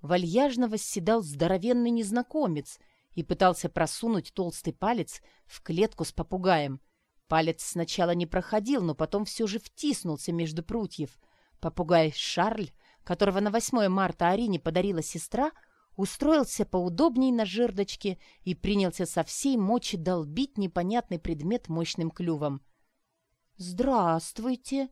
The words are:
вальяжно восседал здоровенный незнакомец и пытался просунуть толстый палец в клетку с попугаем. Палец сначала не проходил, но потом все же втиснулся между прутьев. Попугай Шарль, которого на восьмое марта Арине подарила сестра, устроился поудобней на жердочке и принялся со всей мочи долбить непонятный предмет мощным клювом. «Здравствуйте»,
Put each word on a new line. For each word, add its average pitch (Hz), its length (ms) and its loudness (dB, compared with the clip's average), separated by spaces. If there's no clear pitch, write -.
вальяжно 214 640 2
восседал 214 560 0
здоровенный 190 680 2
незнакомец 233 880 -2
и 170 100 -4
пытался 180 460 2
просунуть 190 640 -2
толстый 180 380 -4
палец 208 480 -2
в - 160 -20
клетку 180 420 0
с - 80 -6
попугаем. 160 680 0
Палец 160 340 0
сначала 170 500 0
не 175 140 0
проходил, 214 560 0
но 160 120 0
потом 202 300 -2
все 220 220 -2
же 208 120 -4
втиснулся - 760 -4
между 165 300 -2
прутьев. - 560 -6
Попугай 165 560 2
Шарль, 214 540 -2
которого 196 360 2
на 208 100 2
восьмое 220 380 2
марта 185 420 2
Арине 202 280 2
подарила 175 440 0
сестра, 240 500 -4
устроился 269 680 2
поудобней 233 680 2
на 226 120 2
жердочке 196 760 -2
и 180 120 -2
принялся 190 500 0
со 165 180 0
всей 269 340 0
мочи 220 400 0
долбить 170 600 -2
непонятный 190 640 -2
предмет 165 500 -4
мощным 165 420 -2
клювом. 151 520 -4
«Здравствуйте», 226 1400 -2